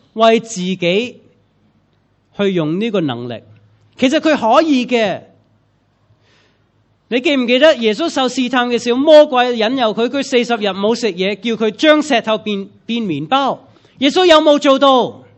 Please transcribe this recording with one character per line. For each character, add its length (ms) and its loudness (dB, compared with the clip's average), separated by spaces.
為 260 4
自 200 -12
己 160 -4
去 160 0
用 280 -2
呢 100 -4
個 100 -2
能 280 -6
力。 140 -12
其 140 0
實 100 0
佢 160 2
可 260 2
以 240 0
嘅。 360 -2
你 120 -2
記 160 0
唔 100 -2
記 140 2
得 160 6
耶 180 0
穌 140 -4
受 200 -2
試 220 -4
探 180 0
嘅 140 -2
時 100 -2
候， 80 0
魔 260 6
鬼 300 0
引 80 -2
誘 300 -2
佢， 140 -2
佢 160 -4
四 180 0
十 120 -2
日 160 -4
冇 240 -2
食 180 -4
嘢， 280 -4
叫 140 -4
佢 160 -2
將 320 2
石 180 -2
頭 180 -4
變， 300 -8
變 200 -6
麵 240 -6
包。 400 -2
耶 120 0
穌 160 2
有 140 6
冇 180 4
做 200 2
到？ 440 0